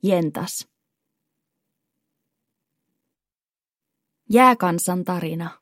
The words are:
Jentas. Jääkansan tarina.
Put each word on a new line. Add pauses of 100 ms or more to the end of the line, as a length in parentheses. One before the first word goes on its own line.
Jentas. (3500)
Jääkansan
tarina. (120)